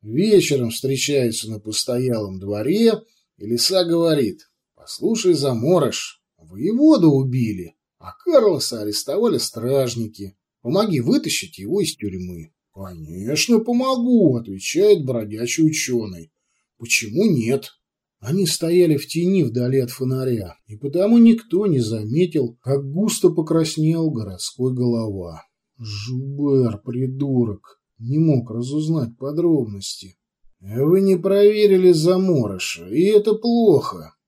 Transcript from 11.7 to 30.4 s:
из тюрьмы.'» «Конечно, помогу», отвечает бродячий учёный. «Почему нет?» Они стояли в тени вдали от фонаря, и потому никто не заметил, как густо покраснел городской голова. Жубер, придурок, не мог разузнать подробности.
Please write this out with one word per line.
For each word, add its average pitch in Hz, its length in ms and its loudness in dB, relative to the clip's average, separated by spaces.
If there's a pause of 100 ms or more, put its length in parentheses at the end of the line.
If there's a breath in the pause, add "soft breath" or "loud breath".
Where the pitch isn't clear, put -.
из - 160 -4
тюрьмы.'» 90 560 -10 (220)
«Конечно, 98 880 -4
помогу», 240 760 2
отвечает 143 680 0
бродячий 117 600 -4
учёный. 110 680 -4 (460)
«Почему 120 520 -2
нет?» 127 400 -2 (520)
Они 170 240 -2
стояли 165 500 2
в - 120 -8
тени 175 340 0
вдали 127 380 0
от 123 100 -4
фонаря, 127 680 -4 (100)
и 107 100 -18
потому 180 420 2
никто 220 480 4
не 147 140 2
заметил, 120 840 -2
как 139 260 -2
густо 180 420 2
покраснел 160 840 0
городской 123 600 -6
голова. 110 680 -4 (340)
Жубер, 127 1000 -2
придурок, 127 1000 -4 (180)
не 123 200 -4
мог 139 340 2
разузнать 139 680 -4
подробности. 131 1000 -4 (420)